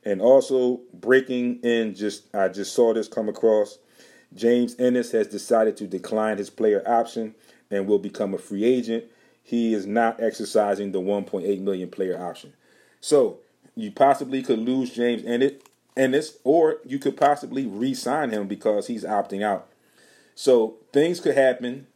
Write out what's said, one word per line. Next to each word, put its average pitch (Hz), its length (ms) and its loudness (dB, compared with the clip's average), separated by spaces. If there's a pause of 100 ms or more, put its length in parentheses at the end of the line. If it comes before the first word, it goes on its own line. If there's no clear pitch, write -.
And 98 180 -2
also 127 600 4 (100)
breaking 123 680 0
in, 117 320 0
just, 98 400 -8
I 98 140 2
just 95 260 -6
saw 117 200 4
this 107 140 -2
come 107 220 -4
across, 107 480 2 (560)
James 120 460 2
Ennis 123 320 2
has 107 160 0
decided 110 500 0
to 104 100 -10
decline 104 520 -4
his 98 100 -8
player 104 380 2
option 113 480 -2 (340)
and 98 160 -4
will 101 140 2
become 98 340 -6
a - 60 -6
free 101 240 -6
agent. 117 400 0 (400)
He 117 320 -2
is 98 100 -6
not 113 360 0
exercising 104 720 0
the 92 80 -2
one 98 260 -2
point 92 200 -6
eight 98 160 -2
million 92 280 -4
player 92 300 -4
option. - 340 -12 (480)
So 131 360 0 (380)
you 107 160 -10
possibly 135 500 0
could 123 180 -2
lose 123 300 -2
James 120 360 -2
Ennis, 123 280 0 (420)
Ennis, 135 480 0
or 156 400 4
you 131 140 -10
could - 180 -2
possibly 139 520 0
re-sign 123 640 -4
him 104 160 -4
because 101 400 -2
he's 110 160 -8
opting 101 400 -2
out. 101 240 -2 (680)
So 117 440 2 (140)
things 165 280 2
could - 160 0
happen. 123 500 0 (100)